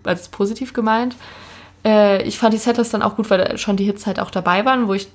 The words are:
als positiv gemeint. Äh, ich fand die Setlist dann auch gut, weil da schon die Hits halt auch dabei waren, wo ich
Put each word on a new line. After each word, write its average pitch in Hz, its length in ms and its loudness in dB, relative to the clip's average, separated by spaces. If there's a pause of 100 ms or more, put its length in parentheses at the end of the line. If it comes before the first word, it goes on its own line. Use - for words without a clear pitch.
als 180 240 -4
positiv 226 460 -6
gemeint. 233 420 0 (720)
Äh, 208 380 6
ich - 160 -6
fand 220 140 4
die 220 40 2
Setlist 240 360 0
dann 214 80 -2
auch 214 140 0
gut, 214 140 -2
weil 190 80 4
da - 200 0
schon 196 200 -2
die 196 80 0
Hits 202 200 -4
halt 196 140 -4
auch - 120 -6
dabei 185 340 0
waren, 254 240 2
wo 196 40 0
ich 196 220 -4